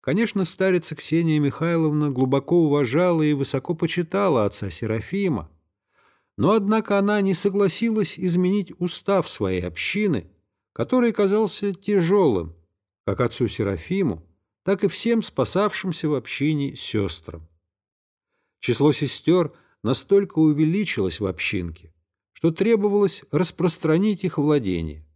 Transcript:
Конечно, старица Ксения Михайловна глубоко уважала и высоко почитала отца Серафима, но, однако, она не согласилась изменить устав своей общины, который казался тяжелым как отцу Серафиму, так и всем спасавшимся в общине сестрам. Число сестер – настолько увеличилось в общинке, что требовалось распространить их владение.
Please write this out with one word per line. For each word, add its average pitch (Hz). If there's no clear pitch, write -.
Конечно, 196
старица 180
Ксения 160
Михайловна 151
глубоко 135
уважала 151
и 151
высоко 139
почитала 165
отца 101
Серафима, 110
но, 139
однако, 214
она 202
не 196
согласилась 202
изменить 180
устав 180
своей 92
общины, 110
который 240
казался 202
тяжелым 170
как 101
отцу 123
Серафиму, 101
так 196
и 196
всем 226
спасавшимся 180
в 151
общине 143
сестрам. 82
Число 135
сестер – 156
настолько 185
увеличилось 156
в 104
общинке, 87
что -
требовалось 202
распространить 175
их 175
владение. 92